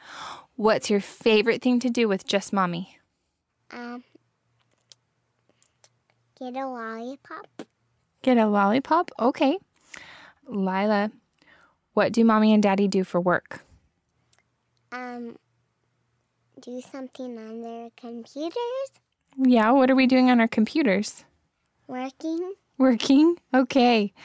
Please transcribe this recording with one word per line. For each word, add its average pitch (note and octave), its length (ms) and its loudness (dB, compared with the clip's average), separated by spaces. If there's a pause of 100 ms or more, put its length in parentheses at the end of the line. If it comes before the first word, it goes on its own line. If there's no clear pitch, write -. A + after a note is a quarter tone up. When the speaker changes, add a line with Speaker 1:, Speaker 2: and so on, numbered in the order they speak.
(580)
Speaker 1:
What's G#3 320 0
your G#3 100 2
favorite A3 600 0
thing B3 180 2
to B3+ 100 -2
do A#3 180 0
with F#3+ 180 -2
Just - 280 -4
Mommy? F3+ 460 -4 (720)
Speaker 2:
Um, A#3+ 320 -14 (2250)
get B3+ 180 -12
a C4+ 120 -6
lollipop. A#3+ 800 -12 (760)
Speaker 1:
Get B3+ 160 2
a A3 80 4
lollipop? G#3+ 640 0 (100)
Okay. C#4 380 0 (880)
Lila, G3+ 640 -2 (840)
what G#3 180 2
do A3+ 120 2
Mommy A3 300 6
and G#3+ 80 6
Daddy G3+ 260 2
do F#3+ 160 0
for F3+ 160 -4
work? - 440 -2 (1300)
Speaker 2:
Um, B3 460 -14 (1300)
do B3 160 -12
something B3+ 580 -14
on A3 240 -14
their A#3 360 -14
computers. B3 580 -12 (840)
Speaker 1:
Yeah, B3 340 4
what C4 200 4
are C4 40 2
we C4 120 4
doing B3+ 220 4
on B3 100 4
our A3+ 80 2
computers? G#3+ 760 -2 (640)
Speaker 2:
Working. D#4+ 640 -8 (240)
Speaker 1:
Working? C4+ 580 4 (180)
Okay. B3 600 2 (100)